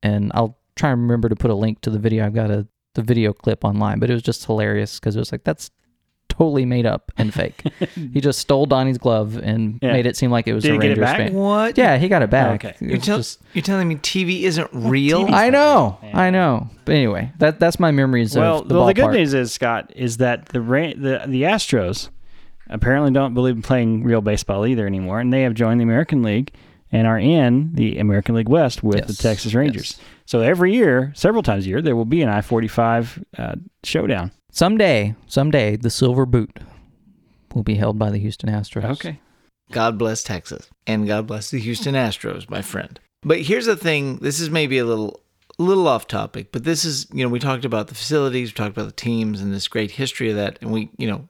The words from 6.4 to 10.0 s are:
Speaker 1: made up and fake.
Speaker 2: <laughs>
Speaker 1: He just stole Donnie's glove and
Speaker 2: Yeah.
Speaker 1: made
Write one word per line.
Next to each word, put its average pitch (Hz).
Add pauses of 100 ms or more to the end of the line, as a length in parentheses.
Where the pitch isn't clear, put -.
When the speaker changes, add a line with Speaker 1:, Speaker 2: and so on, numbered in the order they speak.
Speaker 1:
made 123
up -
and 107
fake. -
Speaker 2:
<laughs> - (220)
Speaker 1:
He 139
just 135
stole 143
Donnie's 131
glove 110
and 110
Speaker 2:
Yeah. 127
Speaker 1:
made 120